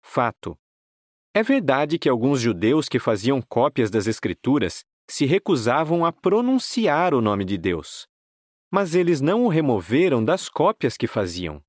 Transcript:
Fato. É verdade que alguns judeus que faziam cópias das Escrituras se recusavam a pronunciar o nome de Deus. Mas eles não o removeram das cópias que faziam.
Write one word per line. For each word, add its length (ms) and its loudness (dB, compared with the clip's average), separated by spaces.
Fato. 560 -6
É 100 2
verdade 560 0
que 100 2
alguns 320 2
judeus 480 2
que 100 0
faziam 420 0
cópias 500 0
das 160 0
Escrituras 760 -2
se 160 -2
recusavam 800 0
a 60 0
pronunciar 1000 0
o 80 2
nome 240 0
de 120 -4
Deus. 500 -6
Mas 240 0
eles 260 2
não 240 2
o 20 2
removeram 760 2
das 260 -2
cópias 480 0
que 100 -4
faziam. 600 -6